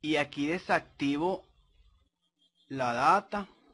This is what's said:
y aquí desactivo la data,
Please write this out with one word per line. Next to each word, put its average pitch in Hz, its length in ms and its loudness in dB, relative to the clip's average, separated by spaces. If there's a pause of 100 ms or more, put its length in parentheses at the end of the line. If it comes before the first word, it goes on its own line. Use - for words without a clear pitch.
y 151 160 0
aquí 143 320 -2
desactivo 165 1000 -2 (1200)
la 127 240 -2
data, 185 560 2 (240)